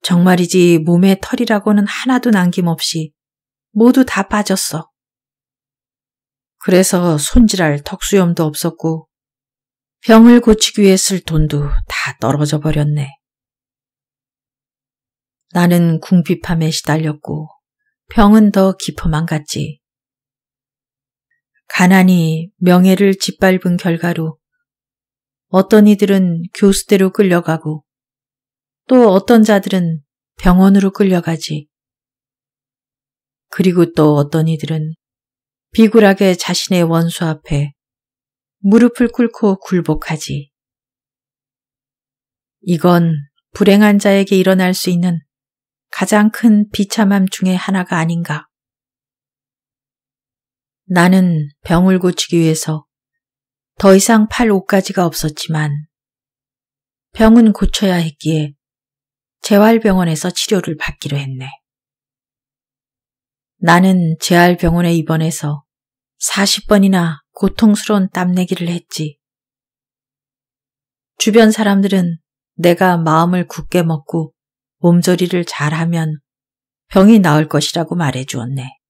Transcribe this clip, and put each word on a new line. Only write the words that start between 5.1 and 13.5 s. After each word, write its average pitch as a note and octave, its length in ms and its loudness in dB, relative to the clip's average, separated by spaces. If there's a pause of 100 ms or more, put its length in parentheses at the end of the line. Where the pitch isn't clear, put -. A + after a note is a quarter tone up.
그래서 F3+ 580 0
손질할 E3 680 0
턱수염도 F3+ 600 -2
없었고 D#3+ 680 -6 (960)
병을 A#3 340 8
고치기 G#3+ 420 0
위해 G3 140 4
쓸 F#3+ 240 -4
돈도 D3 480 -4 (220)
다 - 320 -10
떨어져 D3 400 -2
버렸네. D3 480 -2 (2500)